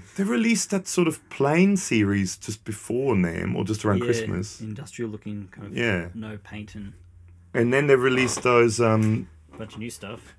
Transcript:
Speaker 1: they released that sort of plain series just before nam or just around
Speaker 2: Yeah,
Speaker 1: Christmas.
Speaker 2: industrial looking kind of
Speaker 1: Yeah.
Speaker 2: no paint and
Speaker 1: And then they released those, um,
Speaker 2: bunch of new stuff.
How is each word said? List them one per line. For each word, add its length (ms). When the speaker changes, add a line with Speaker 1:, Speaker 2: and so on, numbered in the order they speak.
Speaker 1:
they 80
released 460
that 160
sort 220
of 200
plain 480
series 600
just 280
before 520
nam 400
or 80
just 200
around 140
Speaker 2:
Yeah, 60
Speaker 1:
Christmas. 560
Speaker 2:
industrial 500
looking 400
kind 180
of 80
Speaker 1:
Yeah. 380
Speaker 2:
no 240
paint 380
and 160
Speaker 1:
And 200
then 160
they 80
released 460
those, 380
um, 480
Speaker 2:
bunch 160
of 60
new 100
stuff. 480